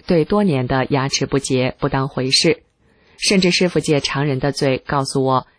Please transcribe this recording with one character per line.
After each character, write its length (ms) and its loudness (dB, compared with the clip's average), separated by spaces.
对 200 2
多 180 2
年 240 0
的 220 0
牙 180 0
齿 180 -4
不 140 0
洁 400 -2
不 80 -2
当 200 -2
回 220 -4
事， 340 0
甚 220 2
至 120 2
师 180 2
父 100 -2
借 200 0
常 260 -4
人 140 -2
的 120 -2
嘴 280 0
告 260 -2
诉 180 -2
我 240 0